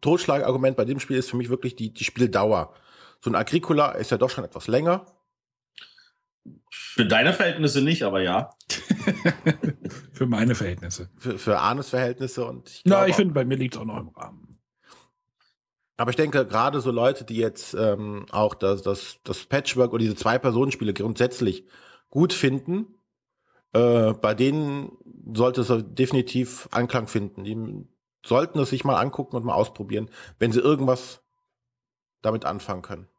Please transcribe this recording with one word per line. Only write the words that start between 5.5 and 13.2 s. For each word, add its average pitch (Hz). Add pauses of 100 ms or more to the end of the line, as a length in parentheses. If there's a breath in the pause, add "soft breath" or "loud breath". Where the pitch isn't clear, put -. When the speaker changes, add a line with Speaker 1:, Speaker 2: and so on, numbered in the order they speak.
Speaker 2:
Für -
deine 180
Verhältnisse 156
nicht, 156
aber 95
ja. 92 (200)
Speaker 3:
<laughs> -
Für -
meine 117
Verhältnisse. 90
Speaker 1:
Für, 120
für 104
Arnes 120
Verhältnisse 127
und 123
ich -
Speaker 3:
Na, 196
Speaker 1:
glaube 190
Speaker 3:
ich 180
finde, 190